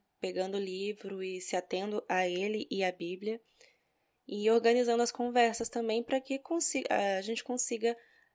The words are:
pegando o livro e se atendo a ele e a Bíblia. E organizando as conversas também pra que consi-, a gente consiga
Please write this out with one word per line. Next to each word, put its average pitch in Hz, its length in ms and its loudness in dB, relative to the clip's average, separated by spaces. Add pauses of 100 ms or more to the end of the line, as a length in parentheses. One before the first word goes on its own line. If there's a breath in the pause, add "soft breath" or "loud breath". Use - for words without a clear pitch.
(200)
pegando 185 360 -4
o 202 40 -2
livro 196 640 -6
e 185 180 -6
se - 160 -4
atendo 190 520 -4
a 185 200 2
ele 202 420 -2
e 190 140 0
a 180 80 0
Bíblia. 185 480 -6 (840 soft breath)
E 208 240 0
organizando 233 520 6
as 233 100 0
conversas 240 560 2
também 226 340 0
pra 262 180 0
que 269 180 -4
consi-, 330 520 -2
a 202 320 2
gente 220 220 -4
consiga 233 520 -2 (380 soft breath)